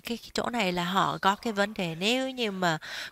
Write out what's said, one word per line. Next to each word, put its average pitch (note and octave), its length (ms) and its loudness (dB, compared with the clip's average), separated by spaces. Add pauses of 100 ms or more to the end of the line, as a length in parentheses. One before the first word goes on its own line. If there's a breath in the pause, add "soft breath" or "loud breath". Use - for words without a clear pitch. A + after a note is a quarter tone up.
cái, A#3 140 -4
cái - 180 -14
chỗ - 160 0
này G#3+ 220 2
là F3 120 0
họ E3+ 340 2
có F#3+ 180 4
cái A#3 160 -2
vấn G3+ 220 0
đề. E3+ 200 -2
Nếu A#3+ 360 0
như B3 200 -2
mà F3+ 280 2 (340 loud breath)